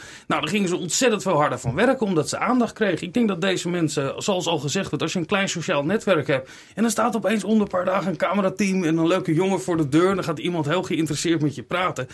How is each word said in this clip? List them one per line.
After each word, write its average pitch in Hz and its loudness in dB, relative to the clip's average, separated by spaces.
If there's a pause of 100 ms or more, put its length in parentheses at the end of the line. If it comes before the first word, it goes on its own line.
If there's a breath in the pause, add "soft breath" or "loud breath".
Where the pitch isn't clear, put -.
(260 loud breath)
Nou, 156 -2
dan 151 -4
gingen 202 0
ze 175 0
ontzettend 196 0
veel 185 2
harder 135 2
van 120 -4
werken 233 2
omdat 160 0
ze - -6
aandacht 233 0
kregen. 190 -2
Ik 175 -12
denk 240 2
dat 185 -2
deze 180 0
mensen, 151 -2
zoals 180 0
al 165 0
gezegd 147 -2
werd, 139 -2
als 156 -2
je 190 -2
een 160 -2
klein 196 0
sociaal 156 -2
netwerk 180 0
hebt 135 -2 (240 loud breath)
en 208 0
er 233 2
staat 214 0
opeens 202 0
onder 214 4
een 202 0
paar 180 0
dagen 185 0
een 160 -2
camerateam 190 0
en 160 2
een 165 2
leuke 180 2
jongen 190 2
voor 175 -2
de 156 0
deur 165 4
en 196 2
dan 175 -2
gaat 165 -4
iemand 165 -2
heel 175 0
geïnteresseerd 160 0
met 147 0
je 127 -10
praten, 175 -2